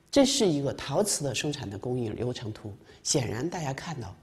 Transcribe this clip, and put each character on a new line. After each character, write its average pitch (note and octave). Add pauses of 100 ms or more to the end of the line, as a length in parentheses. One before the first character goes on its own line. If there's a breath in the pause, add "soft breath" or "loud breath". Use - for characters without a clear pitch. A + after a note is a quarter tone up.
这 C#4
是 A#3
一 D3
个 C3+
陶 D#3
瓷 -
的 C3+
生 D3+
产 B2+
的 G#2
工 B2+
艺 A#2
流 A#2+
程 A#2
图， - (320 loud breath)
显 C3
然 B2
大 F#3
家 C3+
看 D#3
到 G2